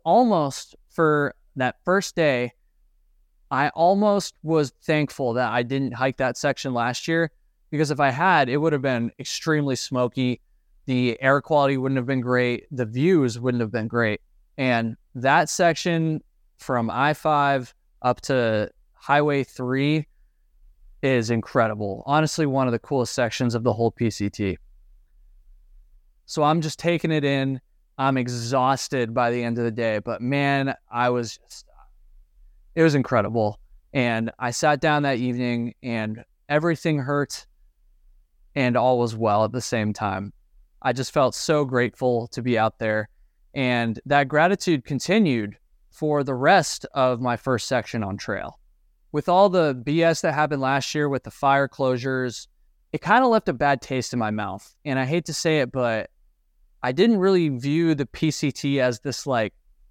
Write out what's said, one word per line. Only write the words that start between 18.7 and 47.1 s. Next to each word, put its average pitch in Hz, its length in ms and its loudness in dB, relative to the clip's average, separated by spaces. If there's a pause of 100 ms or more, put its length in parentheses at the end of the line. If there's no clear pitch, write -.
Highway 143 500 2
three 139 640 -2 (920)
is 123 280 0
incredible. 107 720 -2
Honestly, 151 420 0
one 135 200 0
of 120 60 0
the 117 80 -2
coolest 127 340 -2
sections 120 400 -2
of 113 80 -2
the 120 100 2
whole 113 200 0
P 113 180 -2
C 101 180 -4
T. 95 300 -4 (1700)
So - 160 -2
I'm 156 180 4
just 156 180 -6
taking 165 340 0
it 151 100 0
in. 135 380 0 (380)
I'm 135 180 2
exhausted 123 960 -2
by 120 160 2
the 120 140 -2
end 117 140 -2
of 120 60 0
the 117 60 0
day, 110 280 -2
but 104 220 -6
man, 139 540 0 (160)
I 120 200 0
was 120 260 -4
just, - 300 -20 (1080)
it 165 80 2
was 151 140 6
incredible. 110 640 0 (320)
And 117 460 -2
I 123 120 -4
sat 147 300 0
down 147 240 2
that 135 140 0
evening 120 640 -2
and 110 420 -6 (240)
everything 156 500 0
hurt 143 480 -4 (1080)
and 127 200 0
all 123 220 2
was 117 160 0
well 110 300 2
at 110 80 -2
the 123 80 -6
same 107 320 -2
time. 101 400 -6 (520)
I 127 80 2
just 127 200 -6
felt 131 220 2
so 151 300 0
grateful 123 640 -2
to - 140 -10
be 120 160 0
out 110 200 0
there. 107 300 -2 (460)
And 120 520 -2
that 143 200 2
gratitude 160 580 2
continued 135 720 0 (340)
for 147 340 -2
the 135 100 -4
rest 151 600 2
of 127 260 2